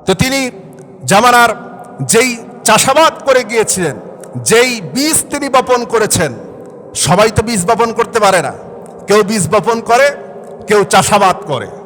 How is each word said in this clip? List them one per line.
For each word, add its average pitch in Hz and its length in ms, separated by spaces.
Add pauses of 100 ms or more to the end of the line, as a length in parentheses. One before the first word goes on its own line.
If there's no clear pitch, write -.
তো - 100
তিনি 262 260 (640)
জামানার 233 460 (540)
যেই 240 240 (340)
চাষাবাদ 277 500 (120)
করে 254 180
গিয়েছিলেন, 202 520 (480)
যেই 247 280 (200)
বীজ 285 260 (120)
তিনি 285 200
বপন 247 360
করেছেন, 196 460 (760)
সবাই 196 260
তো 226 120
বীজ 220 220
বপন 233 280
করতে 220 260
পারে 190 220
না, 135 120 (520)
কেউ 208 180
বীজ 196 240
বপন 214 340
করে, 240 260 (580)
কেউ 208 240
চাষাবাদ 196 480 (100)
করে। 120 200 (180)